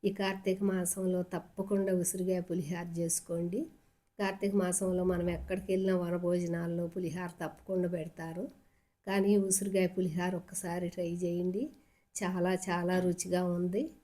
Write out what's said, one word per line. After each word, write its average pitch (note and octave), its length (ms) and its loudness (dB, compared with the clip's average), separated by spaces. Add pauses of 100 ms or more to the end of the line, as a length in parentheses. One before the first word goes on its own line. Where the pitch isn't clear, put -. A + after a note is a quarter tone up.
ఈ G3 100 2
కార్తీక F#3+ 500 0
మాసంలో F#3 580 2 (140)
తప్పకుండా G3 560 -2 (100)
ఉసిరికాయ F3+ 480 0
పులిహోర F3 380 -4 (100)
చేసుకోండి. E3+ 640 -2 (580)
కార్తీక G3 360 0
మాసంలో F3+ 560 2
మనం F3 180 2
ఎక్కడికి F#3 420 -4
వెళ్ళినా F#3+ 300 4
వనభోజనాల్లో F3 880 0
పులిహోర F3 440 -4 (120)
తప్పకుండా F3+ 460 -2
పెడతారు. E3 560 -6 (640)
కానీ G3 240 4 (180)
ఉసిరికాయ F#3+ 380 2
పులిహోర F3+ 480 0
ఒక్కసారి F3 540 -6
ట్రై E3+ 220 -4 (120)
చేయండి, F3+ 400 0 (520)
చాలా F#3 380 0 (140)
చాలా F3 320 0
రుచిగా F3+ 440 0 (160)
ఉంది F3+ 240 0 (200)